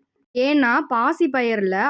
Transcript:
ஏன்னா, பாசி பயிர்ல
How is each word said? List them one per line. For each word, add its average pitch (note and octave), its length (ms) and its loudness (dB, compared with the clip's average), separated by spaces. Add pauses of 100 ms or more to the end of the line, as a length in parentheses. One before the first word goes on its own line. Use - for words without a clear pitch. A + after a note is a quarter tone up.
(340)
ஏன்னா, C4 380 2 (160)
பாசி C#4 420 0
பயிர்ல A3 460 -2 (140)